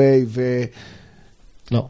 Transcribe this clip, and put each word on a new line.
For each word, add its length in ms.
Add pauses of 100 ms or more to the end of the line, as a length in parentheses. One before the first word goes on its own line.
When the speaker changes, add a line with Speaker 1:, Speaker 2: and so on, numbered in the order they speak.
(260)
Speaker 1:
ו- 360 (1080)
Speaker 2:
לא, 200